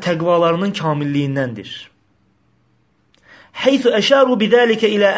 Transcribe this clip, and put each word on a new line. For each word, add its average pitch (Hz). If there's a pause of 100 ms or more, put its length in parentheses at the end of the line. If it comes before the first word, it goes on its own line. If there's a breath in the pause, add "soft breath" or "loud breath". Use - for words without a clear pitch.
təqvalarının 170
kamilliyindəndir. 143 (1800 soft breath)
Heysu 269
əşaru 254
bidəlikə 220
ilə 202